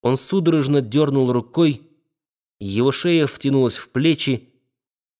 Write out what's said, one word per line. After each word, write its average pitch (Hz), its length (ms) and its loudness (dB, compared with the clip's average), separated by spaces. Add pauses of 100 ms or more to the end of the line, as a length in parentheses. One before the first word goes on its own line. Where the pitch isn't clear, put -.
Он 123 120 0
судорожно 151 640 0
дёрнул 135 500 0
рукой, 127 580 -2 (680)
его 104 320 0
шея 165 340 0
втянулась 135 520 0
в - 120 -16
плечи, 143 640 -2 (680)